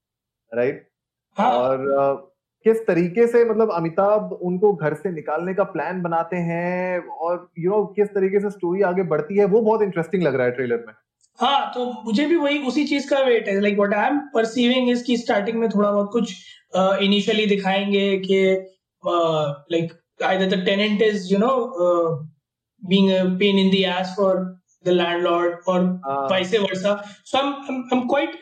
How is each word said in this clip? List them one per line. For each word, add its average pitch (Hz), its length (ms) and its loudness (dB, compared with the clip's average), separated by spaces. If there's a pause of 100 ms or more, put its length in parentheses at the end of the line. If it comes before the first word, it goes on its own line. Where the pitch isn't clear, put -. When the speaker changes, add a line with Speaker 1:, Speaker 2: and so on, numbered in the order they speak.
(540)
Speaker 1:
राइट? 123 340 -2 (500)
Speaker 2:
हाँ। 220 140 2
Speaker 1:
और, 131 260 0
अ, 139 540 0 (320)
किस 226 220 2
तरीके 180 400 2
से, 233 180 4
मतलब, 220 280 2
अमिताभ 185 600 0 (100)
उनको 185 300 2
घर 156 220 -2
से 185 160 -6
निकालने 165 440 -4
का 190 100 0
प्लान 180 380 -4
बनाते 170 340 -2
हैं 175 720 -2
और, 170 440 -6 (140)
you 190 100 0
know, 202 220 0
किस 202 120 2
तरीके 196 320 0
से 202 100 -2
स्टोरी 190 320 -2
आगे 185 200 2
बढ़ती 156 360 -2
है, 202 60 4
वो 196 160 4
बहुत 214 220 2
इंटरेस्टिंग 180 400 -2
लग 139 120 2
रहा 127 120 2
है 120 60 2
ट्रेलर 120 340 -4
में। 110 80 -20 (460)
Speaker 2:
हाँ, 262 340 0
तो 247 120 -4 (180)
मुझे 226 220 0
भी 330 100 2
वही, 294 220 0
उसी 277 260 -2
चीज 277 240 -2
का 285 100 2
वेट 240 300 2
है। 196 120 0
Like, 202 140 2
what 202 180 0
I 208 160 0
am 285 80 0 (220)
perceiving 240 560 2
is 240 80 -2
कि 240 140 0
स्टार्टिंग 226 420 -2
में 226 100 0
थोड़ा 202 220 2
बहुत 202 220 0
कुछ, 220 220 -2 (420)
अ, 190 200 2
initially 202 520 2
दिखाएंगे 196 680 0
कि, 190 280 2 (600)
अ, 175 100 0 (560)
like, 165 140 0 (440)
either 190 160 0
the 190 200 0
tenant 208 340 0
is, 208 160 2 (140)
you 202 100 2
know, 262 140 2 (260)
uh, 170 340 2 (760)
being 196 180 4
a 185 140 2
pain 190 340 0
in 190 160 4
the 180 240 0
ass 185 100 -4 (120)
for 185 400 -2 (280)
the 180 80 4
landlord 175 560 0 (160)
or 180 380 0
Speaker 1:
हाँ। 139 220 -4
Speaker 2:
vice 185 240 -2
versa। 202 480 -2
So - 400 -6
I'm, 285 120 -2
I'm, 262 300 -8 (120)
I'm 254 100 0
quite, 285 380 -2